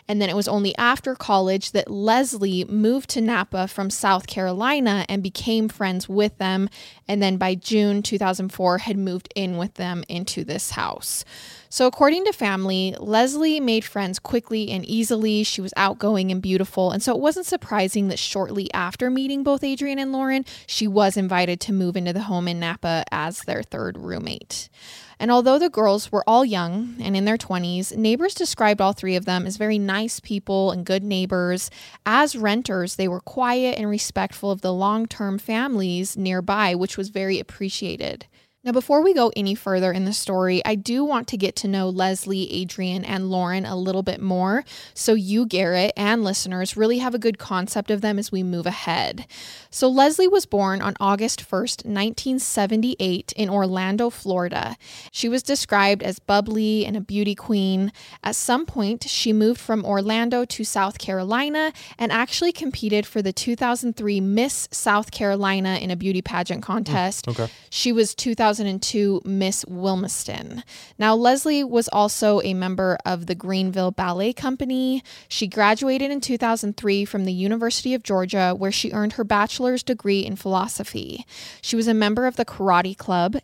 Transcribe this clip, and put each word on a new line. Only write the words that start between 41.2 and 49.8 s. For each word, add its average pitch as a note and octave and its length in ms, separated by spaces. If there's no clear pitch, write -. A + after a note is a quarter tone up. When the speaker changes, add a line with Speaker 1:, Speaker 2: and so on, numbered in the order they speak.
Speaker 1:
to A#3+ 80
get F#3+ 200
to G3+ 120
know F#3+ 220
Leslie, F#3+ 600
Adrian, F#3 540
and F#3+ 260
Lauren F#3 360
a F#3+ 100
little F#3+ 260
bit - 200
more, F#3+ 420
so - 180
you, G#3+ 320
Garrett, F3+ 540
and G#3+ 260
listeners F#3 500
really A3 220
have B3 180
a B3 40
good A3 180
concept G3+ 540
of G3+ 100
them G#3 180
as G#3 140
we F#3 100
move F3 220
ahead. E3+ 640
So - 160